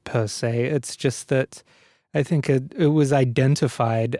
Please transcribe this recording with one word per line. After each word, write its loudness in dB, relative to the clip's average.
per -2
se. -2
It's -4
just -4
that -2
I 0
think 0
it, 0
it 2
was 2
identified 2